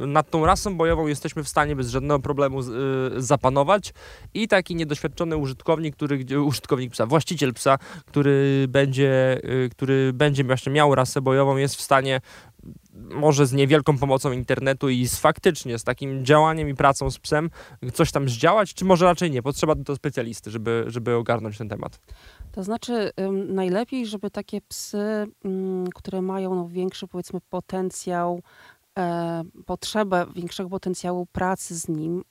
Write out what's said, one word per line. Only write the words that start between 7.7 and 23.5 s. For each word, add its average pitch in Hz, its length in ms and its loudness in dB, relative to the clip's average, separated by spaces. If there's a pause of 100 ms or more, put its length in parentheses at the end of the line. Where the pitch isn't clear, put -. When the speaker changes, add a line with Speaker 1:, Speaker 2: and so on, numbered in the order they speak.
Speaker 1:
który 139 640 2
będzie, 131 720 4 (240)
y, 123 40 -2
który 135 440 0
będzie 139 300 2
właśnie 131 280 0
miał 147 240 6
rasę 131 260 0
bojową, 135 360 4
jest 135 180 0
w - 60 -10
stanie 135 400 2 (720)
może 143 520 2
z 123 80 0
niewielką 139 440 4
pomocą 135 340 2
internetu 131 580 0
i 123 180 0
z, - 120 -4
faktycznie 151 600 2
z - 40 -14
takim 135 420 -4
działaniem 151 440 6
i 135 60 -4
pracą 139 360 2
z - 80 -10
psem 156 300 0 (440)
coś 160 180 2
tam 139 180 0
zdziałać, 165 440 2
czy 185 120 -4
może 185 200 6
raczej 175 260 4
nie? 123 100 -2
Potrzeba 143 340 0
do 139 200 -6
specjalisty, 117 560 -6
żeby, 113 360 -2
żeby 117 280 -2
ogarnąć 110 420 -2
ten 107 120 -8
temat. - 300 -10 (520)
Speaker 2:
To 190 120 -8
znaczy, 220 560 -4
ym, 196 360 -4